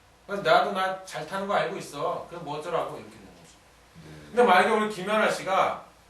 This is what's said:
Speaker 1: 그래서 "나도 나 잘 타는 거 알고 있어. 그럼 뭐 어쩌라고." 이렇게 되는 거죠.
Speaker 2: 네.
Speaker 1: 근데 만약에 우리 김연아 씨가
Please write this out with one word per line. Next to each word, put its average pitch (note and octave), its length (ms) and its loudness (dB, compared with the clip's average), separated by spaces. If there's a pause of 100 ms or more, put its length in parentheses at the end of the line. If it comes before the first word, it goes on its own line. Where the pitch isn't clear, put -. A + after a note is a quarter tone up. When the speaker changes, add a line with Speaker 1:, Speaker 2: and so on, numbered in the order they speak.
(260)
Speaker 1:
그래서 G3 180 -6
"나도 F#3 280 4
나 F#3+ 320 -2
잘 - 220 -10
타는 F#3+ 220 -6
거 G3 60 0
알고 E3 240 0
있어. D#3+ 520 -6
그럼 E3 140 -12
뭐 D3 140 -8
어쩌라고." D#3+ 380 -4
이렇게 G#2+ 140 -16
되는 - 160 -20
거죠. - 280 -20 (500)
Speaker 2:
네. - 240 -20
Speaker 1:
근데 A#3+ 160 4
만약에 F#3+ 260 6
우리 G#3+ 240 0
김연아 G3+ 360 0
씨가 F#3 540 -2 (260)